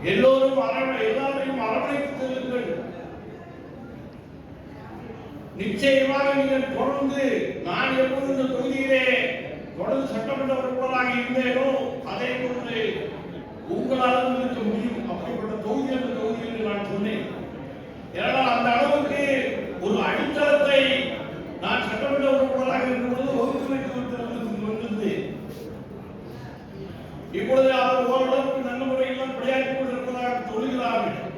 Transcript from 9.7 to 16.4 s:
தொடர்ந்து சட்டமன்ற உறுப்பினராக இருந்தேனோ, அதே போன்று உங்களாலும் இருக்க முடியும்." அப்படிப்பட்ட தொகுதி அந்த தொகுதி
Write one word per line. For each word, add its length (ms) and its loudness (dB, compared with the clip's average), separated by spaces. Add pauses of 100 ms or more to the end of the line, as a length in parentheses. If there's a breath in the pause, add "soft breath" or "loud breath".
தொடர்ந்து 300 0
சட்டமன்ற 460 -2
உறுப்பினராக 560 0
இருந்தேனோ, 960 0
அதே 220 -4
போன்று 840 -2 (600)
உங்களாலும் 680 2
இருக்க 260 -2
முடியும்." 480 -2
அப்படிப்பட்ட 460 -4
தொகுதி 380 -2
அந்த 260 -2
தொகுதி 280 -2